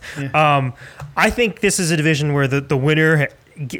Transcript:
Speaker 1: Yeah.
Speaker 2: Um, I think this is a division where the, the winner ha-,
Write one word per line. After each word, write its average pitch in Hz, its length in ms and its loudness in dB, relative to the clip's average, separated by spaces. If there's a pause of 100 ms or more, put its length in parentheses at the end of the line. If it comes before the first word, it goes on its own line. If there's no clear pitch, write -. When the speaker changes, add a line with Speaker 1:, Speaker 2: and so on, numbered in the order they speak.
(180)
Speaker 1:
Yeah. 147 400 2
Speaker 2:
Um, 131 160 -2 (440)
I 196 140 2
think 226 300 -2
this 196 180 0
is 165 120 -2
a 170 60 2
division 151 360 0
where 139 140 0
the, 139 140 -2
the 139 160 -2
winner 156 400 2
ha-, - 500 -6 (120)